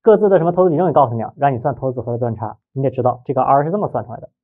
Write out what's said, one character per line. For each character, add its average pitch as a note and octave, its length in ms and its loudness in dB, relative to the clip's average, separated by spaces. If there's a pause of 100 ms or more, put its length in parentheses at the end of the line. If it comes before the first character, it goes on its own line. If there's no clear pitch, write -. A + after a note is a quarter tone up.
各 G#3 160 6
自 G3+ 120 2
的 F#3+ 100 4
什 D#3+ 60 2
么 F3 80 0
投 F#3 120 2
资 F3+ 60 4
比 D3 60 0
重 F3+ 100 0
也 D#3 60 0
告 C3+ 160 4
诉 A2+ 60 -6
你 A2 80 -4
啊， G#2+ 140 -10
让 C#3+ 160 0
你 A#2+ 60 -4
算 C3 160 -4
投 C3 160 -6
资 B2 60 -8
组 B2 60 -8
合 A#2+ 100 -6
的 A#2+ 60 -6
标 A#2+ 100 -2
准 G#2+ 100 -6
差， A2 200 -10 (140)
你 C3+ 100 -6
得 C3+ 80 0
知 B2+ 120 -6
道 A#2+ 220 -2
这 C3+ 100 -6
个 B2+ 80 0
R C#3 220 2
是 D#3+ 60 -4
这 G3 60 -4
么 F#3+ 120 -2
算 A2 180 -6
出 A2+ 60 -16
来 - 80 -16
的。 - 100 -20 (140)